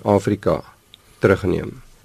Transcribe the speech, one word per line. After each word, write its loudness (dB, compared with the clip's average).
Afrika 0
terugneem. 0